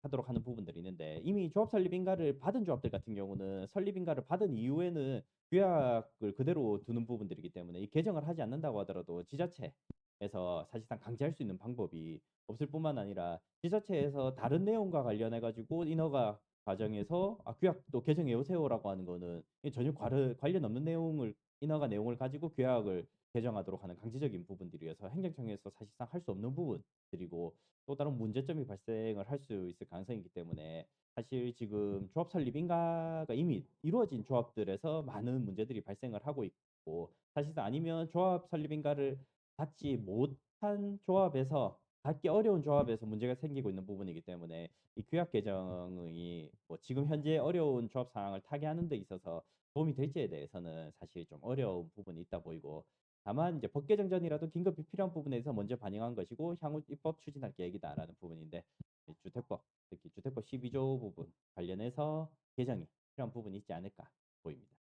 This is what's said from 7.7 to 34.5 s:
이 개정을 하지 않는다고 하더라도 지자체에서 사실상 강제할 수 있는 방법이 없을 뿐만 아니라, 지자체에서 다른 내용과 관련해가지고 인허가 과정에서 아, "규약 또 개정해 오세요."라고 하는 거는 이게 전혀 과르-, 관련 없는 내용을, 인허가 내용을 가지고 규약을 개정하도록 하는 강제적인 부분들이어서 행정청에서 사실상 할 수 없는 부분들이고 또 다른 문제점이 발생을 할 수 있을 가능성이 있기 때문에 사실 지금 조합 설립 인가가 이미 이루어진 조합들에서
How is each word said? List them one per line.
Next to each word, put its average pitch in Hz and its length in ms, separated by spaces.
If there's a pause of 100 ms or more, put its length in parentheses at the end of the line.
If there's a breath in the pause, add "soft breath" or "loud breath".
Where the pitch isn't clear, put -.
이 104 80
개정을 160 400
하지 165 140
않는다고 127 380
하더라도 87 440
지자체에서 101 1500
사실상 113 300
강제할 139 320
수 - 100
있는 95 160
방법이 85 600 (260)
없을 117 220
뿐만 151 300
아니라, 92 420 (220)
지자체에서 143 760
다른 139 280
내용과 196 380
관련해가지고 113 840
인허가 139 520 (300)
과정에서 110 800
아, - 80
"규약 185 360
또 165 120
개정해 151 320
오세요."라고 135 560
하는 92 160
거는 87 360 (200)
이게 143 100
전혀 131 220
과르-, 131 420
관련 156 300
없는 120 180
내용을, 160 500 (260)
인허가 151 260
내용을 110 320
가지고 143 320
규약을 110 560 (260)
개정하도록 107 500
하는 87 140
강제적인 113 500
부분들이어서 85 640
행정청에서 123 640
사실상 - 400
할 175 100
수 170 100
없는 107 240
부분들이고 87 1000 (320 soft breath)
또 139 100
다른 143 220
문제점이 131 480
발생을 110 640
할 143 80
수 101 320
있을 - 180
가능성이 95 300
있기 87 120
때문에 82 560 (280)
사실 123 400
지금 101 580
조합 170 180
설립 135 240
인가가 165 800
이미 135 320 (180)
이루어진 156 420
조합들에서 120 800